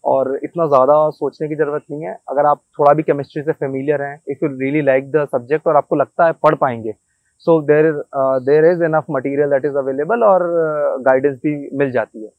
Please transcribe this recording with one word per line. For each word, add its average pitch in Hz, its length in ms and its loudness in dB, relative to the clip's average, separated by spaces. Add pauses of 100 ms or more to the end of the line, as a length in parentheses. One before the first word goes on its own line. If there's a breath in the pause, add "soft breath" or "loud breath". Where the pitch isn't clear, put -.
और 135 400 0
इतना 165 220 -2
ज़्यादा 147 440 4
सोचने 147 380 -6
की 156 60 -6
ज़रूरत 147 360 -4
नहीं 147 120 -10
है। 190 160 -12 (100)
अगर 143 180 0
आप 147 140 2 (180)
थोड़ा 147 140 4
भी 151 100 2
chemistry 143 400 -4
से 151 100 -4
familiar 139 500 -4
हैं, 143 180 -12 (120)
if 139 120 -6
you 147 60 -2 (100)
really 143 280 -2
like 135 280 2
the 147 80 2 (100)
subject 131 320 -2
और 156 100 2
आपको 143 200 0
लगता 147 300 0
है 165 60 2
पढ़ 151 220 2
पाएंगे, 113 400 -4 (520)
so 165 100 4 (140)
there 151 200 6
is, 147 80 -4 (220)
uh, 135 160 2 (120)
there 156 220 4
is 170 200 0
enough 156 260 -2
material 139 380 -2
that 135 160 -2
is 139 120 -2
available 147 400 -2
और, 190 300 4
uh, 151 540 -2
guidance 135 300 2
भी 143 420 -6
मिल 139 120 0
जाती 113 320 -4
है। 107 160 -16